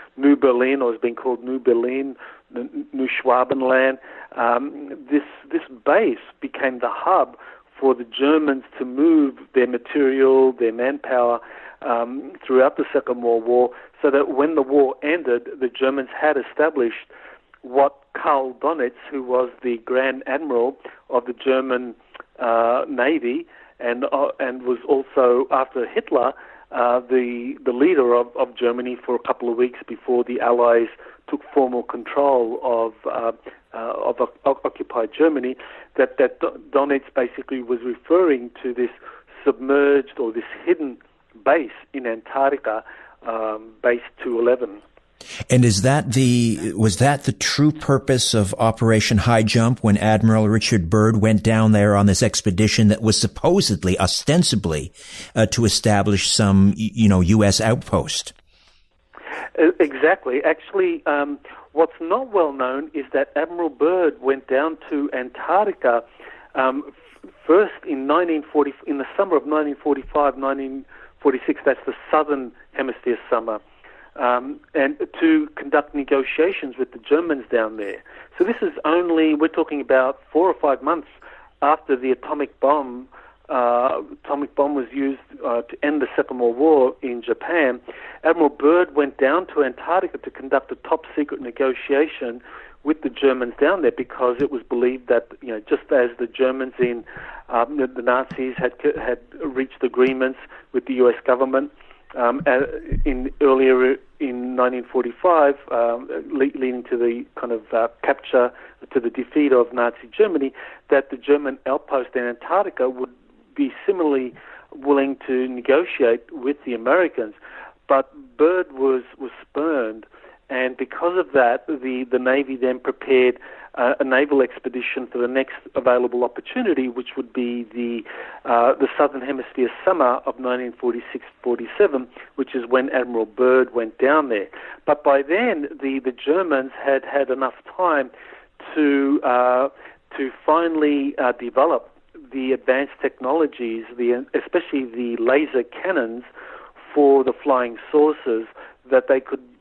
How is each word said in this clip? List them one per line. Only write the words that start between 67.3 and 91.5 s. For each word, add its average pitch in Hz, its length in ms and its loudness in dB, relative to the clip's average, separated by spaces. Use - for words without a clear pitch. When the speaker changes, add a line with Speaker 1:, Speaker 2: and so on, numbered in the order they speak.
Speaker 1:
first 185 280 4
in 135 180 -6
nineteen 160 460 0
forty, 143 220 0
in 143 120 -4
the 131 80 -6
summer 190 200 0
of 131 100 0
nineteen 151 300 -2
forty-five, 143 600 -2
nineteen 135 480 -6
forty-six. 135 440 0
That's 131 220 2
the 127 80 -6
Southern 143 420 0
Hemisphere 127 460 -4
summer. 113 320 -2
Um, 127 440 -2
and 147 240 0
to 156 260 4
conduct 143 380 -2
negotiations 143 840 -2
with 131 140 -6
the - 60 -20
Germans 147 540 -2
down 110 240 -2
there. 101 260 -10
So 370 60 2
this 226 180 0
is 190 100 -2
only, 160 480 2
we're 156 140 2
talking 156 300 -4
about 131 440 0
four 175 160 4
or 165 100 0
five 135 240 0
months 151 260 -4
after 143 360 0
the 127 160 -2
atomic 143 460 -6
bomb, 131 500 -2
uh, 123 500 0
atomic 143 300 -6
bomb 143 200 0
was 131 160 -4
used, 139 300 -4
uh, 120 160 -2
to - 240 -10
end 147 160 -2
the 127 60 -2
Second 127 220 -4
World 117 180 0
War 135 460 4
in 120 180 -6
Japan. 127 580 -2
Admiral 160 240 4
Byrd 156 460 2
went 143 240 -2
down 160 300 0
to 151 140 0
Antarctica 165 540 -2
to - 140 -14
conduct 135 420 -4
a 120 40 -8
top - 280 -4
secret 147 280 -6
negotiation 131 960 -4